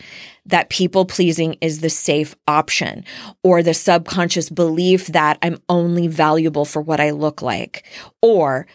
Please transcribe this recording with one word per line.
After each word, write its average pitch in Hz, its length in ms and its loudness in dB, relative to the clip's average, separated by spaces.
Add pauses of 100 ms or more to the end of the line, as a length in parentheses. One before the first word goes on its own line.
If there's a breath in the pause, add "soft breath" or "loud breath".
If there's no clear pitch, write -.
(460 loud breath)
that - 240 0
people 185 360 0
pleasing 165 560 0
is 156 180 -2
the 160 100 -2
safe 151 460 0 (140)
option, - 560 -2 (360 loud breath)
or 170 220 4
the 165 100 2
subconscious 170 760 0
belief 175 580 2
that 156 340 0
I'm 165 160 -2 (120)
only 175 400 2
valuable 156 560 2
for 151 160 -6
what 151 180 -2
I 151 120 2
look 147 300 -4
like, - 440 -6 (360 loud breath)
or 156 540 2